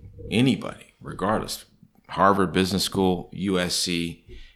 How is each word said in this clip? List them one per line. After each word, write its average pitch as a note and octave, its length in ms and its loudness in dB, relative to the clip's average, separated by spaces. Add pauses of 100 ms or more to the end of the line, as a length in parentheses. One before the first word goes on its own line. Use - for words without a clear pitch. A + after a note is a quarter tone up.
(300)
anybody, - 680 -2
regardless, - 640 -4 (460)
Harvard F#2+ 420 4
Business F#2 320 2
School, F#2 480 0
U F#2 260 -2
S F2 160 -2
C, E2+ 500 -4 (320)